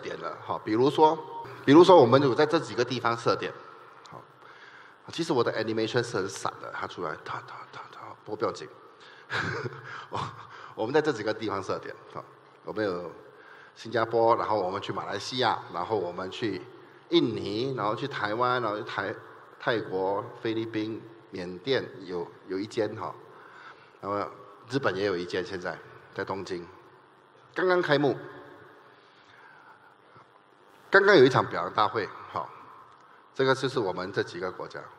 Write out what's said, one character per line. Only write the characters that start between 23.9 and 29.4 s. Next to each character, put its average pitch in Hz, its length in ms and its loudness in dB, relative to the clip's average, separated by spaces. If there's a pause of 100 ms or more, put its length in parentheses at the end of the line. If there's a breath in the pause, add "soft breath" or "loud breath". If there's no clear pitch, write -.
那 95 80 -6
么 101 180 -2 (420)
日 127 100 -2
本 107 160 0
也 98 100 0
有 98 100 0
一 87 100 -4
间， 92 200 -4
现 95 140 -8
在 87 180 -8 (380)
在 98 100 -4
东 98 180 -6
京， 87 220 -8 (880)
刚 175 140 0
刚 180 140 4
开 147 160 4
幕。 139 200 2 (2750 loud breath)